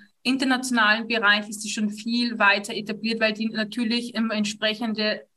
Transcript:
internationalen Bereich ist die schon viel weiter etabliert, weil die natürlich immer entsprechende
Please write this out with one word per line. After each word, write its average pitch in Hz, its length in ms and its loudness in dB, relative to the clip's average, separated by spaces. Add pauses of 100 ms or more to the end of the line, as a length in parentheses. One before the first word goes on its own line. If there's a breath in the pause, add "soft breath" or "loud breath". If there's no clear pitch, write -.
(240 loud breath)
internationalen 247 840 2
Bereich 208 420 2
ist - 140 -10
die - 60 -6
schon 214 200 -2
viel 233 480 -2
weiter 208 380 2
etabliert, 220 440 -4
weil 220 140 2
die 220 160 -4
natürlich 226 640 -2
immer 220 220 0
entsprechende 214 880 -2 (120)